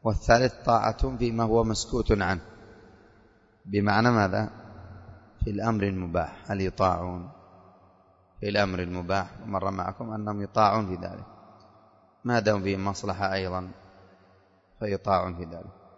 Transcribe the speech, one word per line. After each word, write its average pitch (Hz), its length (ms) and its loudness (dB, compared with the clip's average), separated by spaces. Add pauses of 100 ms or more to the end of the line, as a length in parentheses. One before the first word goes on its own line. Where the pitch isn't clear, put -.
والثالث 117 600 2
طاعة 117 520 2
فيما 117 260 0
هو 113 200 4
مسكوت 110 480 0
عنه. 95 300 2 (1200)
بمعنى 104 460 4
ماذا؟ 104 380 2 (960)
في - 60 -2
الأمر 104 340 0
المباح، 87 680 -2
هل 101 100 -2
يطاعون 90 720 0 (1080)
في 104 100 -2
الأمر 101 300 2
المباح؟ 90 600 -4
ومر 98 300 -4
معكم 95 420 -6
أنهم 107 280 -6
يطاعون 104 460 4
في 90 180 -6
ذلك 90 200 -12 (1000)
ما 120 160 2
دام 104 240 2
فيه 98 140 0
مصلحة 98 560 -4
أيضًا، 92 380 -4 (1080)
فيطاعون 95 560 0
في 87 80 -8
ذلك. 85 300 -14 (240)